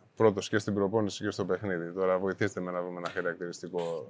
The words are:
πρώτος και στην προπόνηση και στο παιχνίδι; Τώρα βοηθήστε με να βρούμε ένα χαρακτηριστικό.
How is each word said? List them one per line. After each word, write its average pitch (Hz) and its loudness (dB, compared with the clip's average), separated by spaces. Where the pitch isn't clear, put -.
πρώτος 107 4
και 110 2
στην 101 0
προπόνηση 101 0
και 104 0
στο 98 -4
παιχνίδι; 90 0
Τώρα 92 4
βοηθήστε 98 0
με 90 -4
να 90 -2
βρούμε 90 -6
ένα 87 -6
χαρακτηριστικό. 85 -4